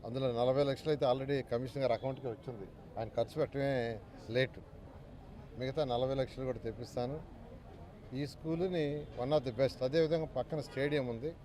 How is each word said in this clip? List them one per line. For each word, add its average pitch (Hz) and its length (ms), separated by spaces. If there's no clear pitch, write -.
అందులో 127 260
నలభై 127 320
లక్షలు 139 260
అయితే 147 160
already 135 440
కమిషనర్ 123 280
గారి 127 160
అకౌంట్కి 127 340
వచ్చింది, 110 380
ఆయన 110 80
ఖర్చు - 280
పెట్టడమే 131 640
లేట్. 127 300
మిగతా 135 260
నలభై 127 300
లక్షలు 131 320
కూడా 127 120
తెప్పిస్తాను. 123 640
ఈ 143 120
స్కూల్ని 160 760
one 147 160
of 127 80
the 117 120
best. 127 240
అదేవిధంగా 156 420
పక్కన 131 340
స్టేడియం 139 480
ఉంది 120 260